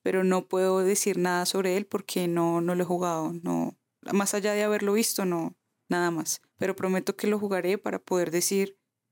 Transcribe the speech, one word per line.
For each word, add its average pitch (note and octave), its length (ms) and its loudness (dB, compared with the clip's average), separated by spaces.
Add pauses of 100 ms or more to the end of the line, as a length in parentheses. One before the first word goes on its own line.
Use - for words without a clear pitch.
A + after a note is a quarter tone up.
pero F#3+ 200 0
no F#3 240 2
puedo F#3 340 2
decir F#3+ 360 2
nada F3 300 0
sobre F#3+ 320 0
él G#3 80 -4
porque F#3 420 -4
no, E3+ 320 2
no F3 140 0
lo F3+ 80 0
he F3 40 0
jugado, E3+ 460 -2 (100)
no, E3 320 -2 (380)
más G3 220 2
allá G#3 180 0
de G#3 100 0
haberlo G#3 300 0
visto, G#3 320 2
no, E3+ 320 -2 (320)
nada F3 220 2
más. D#3+ 320 -4 (160)
Pero F#3 180 -2
prometo F#3+ 400 0
que - 100 -4
lo G#3 120 2
jugaré G3 400 0
para G3 200 -4
poder F3 320 0
decir, G3 480 0 (340)